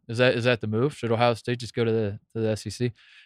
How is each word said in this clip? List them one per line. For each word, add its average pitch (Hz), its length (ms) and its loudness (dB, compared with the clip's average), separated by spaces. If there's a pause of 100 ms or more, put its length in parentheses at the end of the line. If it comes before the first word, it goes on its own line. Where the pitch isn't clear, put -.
is 113 120 -6
that, 127 160 6
is 117 100 -2
that 123 160 4
the 110 60 -4
move? 117 280 0
Should 113 160 -4
Ohio 117 220 4
State 123 260 -6
just 120 140 -12
go 120 100 -2
to 113 80 0
the, 107 280 -2 (140)
to 117 80 -6
the 110 100 0
S 104 140 -6
E 107 40 -6
C?" 120 220 -4 (340)